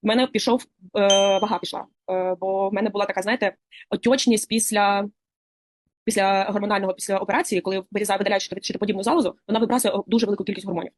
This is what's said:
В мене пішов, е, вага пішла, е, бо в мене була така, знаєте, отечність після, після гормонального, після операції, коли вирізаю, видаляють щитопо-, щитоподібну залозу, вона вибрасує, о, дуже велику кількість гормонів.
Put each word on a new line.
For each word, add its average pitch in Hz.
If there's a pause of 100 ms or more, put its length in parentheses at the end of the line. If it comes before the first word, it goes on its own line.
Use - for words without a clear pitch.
В 202
мене 247
пішов, 240 (320)
е, - (400)
вага 202
пішла, - (240)
е, 185
бо 190
в 202
мене 208
була 202
така, 196
знаєте, 208 (340)
отечність 240
після, 208 (920)
після 196
гормонального, 202
після 196
операції, 196
коли 190
вирізаю, 196
видаляють 196
щитопо-, -
щитоподібну 196
залозу, 233 (120)
вона 220
вибрасує, 233
о, 196
дуже 226
велику 202
кількість 190
гормонів. 170